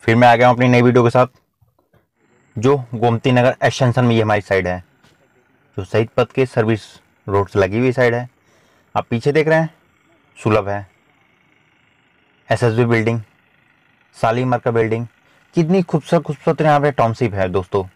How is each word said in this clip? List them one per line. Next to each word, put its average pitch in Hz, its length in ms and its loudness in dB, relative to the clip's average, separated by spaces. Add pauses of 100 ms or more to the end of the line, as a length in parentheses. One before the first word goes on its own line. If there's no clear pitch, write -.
फिर 113 160 2
मैं 120 120 6
आ 117 80 6
गया 123 120 4
हूँ 120 80 4
अपनी 123 120 2
नई 123 140 4
वीडियो 123 220 4
के 117 60 2
साथ, 127 160 2 (1300)
जो 131 260 0 (100)
गोमती 117 380 -2
नगर 123 320 2
एक्सटेंशन 127 400 0
में 117 120 2
ये 113 60 2
हमारी 107 180 -2
साइड 95 260 -2
है, 90 180 -8 (920)
जो 98 60 -8
शहीद 113 320 -2
पथ 120 160 -2
के 131 140 -2
सर्विस 113 340 -2 (480)
रोड 98 200 -2
से 104 100 -6
लगी 95 200 0
हुई 127 140 0
साइड 120 220 0
है। 123 140 -6 (680)
आप 107 140 -6
पीछे 120 220 -4
देख 151 160 0
रहे 160 100 2
हैं, 160 160 -4 (680)
सुलभ 104 260 0
है, 101 220 -8 (1600)
एसएसबी 117 340 0
बिल्डिंग, 113 360 0 (1000)
शालीमार 123 360 0
का 123 120 -6
बिल्डिंग, 113 360 -2 (480)
कितनी 175 280 0
खूबसूरत, 165 400 -2
खूबसूरत 160 380 -4
यहाँ 147 200 2
पे 143 120 0
टाउनशिप 113 420 -2
है 95 140 -2
दोस्तों 92 360 -4 (120)